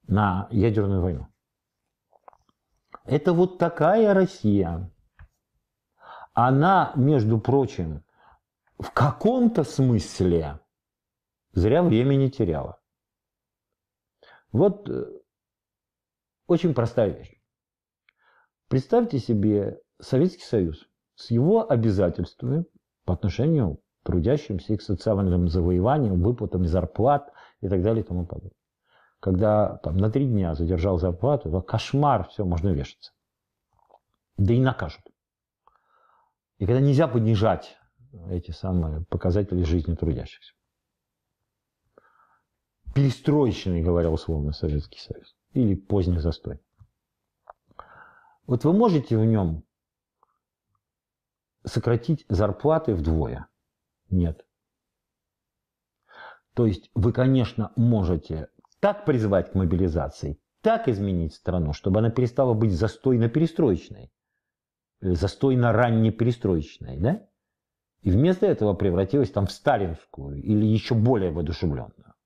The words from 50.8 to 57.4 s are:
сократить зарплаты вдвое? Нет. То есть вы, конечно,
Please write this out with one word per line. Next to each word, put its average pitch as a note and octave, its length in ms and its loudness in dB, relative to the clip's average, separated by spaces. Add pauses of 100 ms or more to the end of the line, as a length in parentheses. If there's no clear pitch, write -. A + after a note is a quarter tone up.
сократить A#2+ 640 -2
зарплаты A2 680 0
вдвое? D#2 520 -2 (640)
Нет. F2 360 -2 (2000)
То A#2+ 120 0
есть - 300 -2
вы, A2+ 180 0
конечно, B2+ 640 0